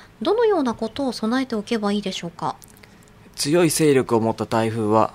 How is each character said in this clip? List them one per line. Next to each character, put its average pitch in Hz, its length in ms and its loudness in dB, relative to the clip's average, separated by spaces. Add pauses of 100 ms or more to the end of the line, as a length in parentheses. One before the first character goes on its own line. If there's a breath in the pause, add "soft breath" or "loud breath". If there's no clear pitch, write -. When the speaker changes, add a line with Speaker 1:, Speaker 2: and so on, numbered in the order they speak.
(200 loud breath)
Speaker 1:
ど 330 140 0
の 480 100 2
よ 415 140 4
う 294 40 0
な 240 120 0
こ 220 160 -6
と 277 180 -4
を 226 40 -4
備 233 300 -2
え 262 40 -4
て 247 80 -6
お 208 80 -2
け 233 160 -4
ば 208 120 -2
い 208 100 0
い - 20 -8
で 196 100 -6
し - 100 -10
ょ 175 40 -8
う 170 60 -8
か？ - 240 -6 (800 loud breath)
Speaker 2:
強 170 300 2
い 156 60 4
勢 147 240 4
力 123 200 2
を 113 60 2
持 110 120 0
っ - 40 -6
た 110 80 -4
台 113 240 0
風 110 240 -2
は、 110 220 2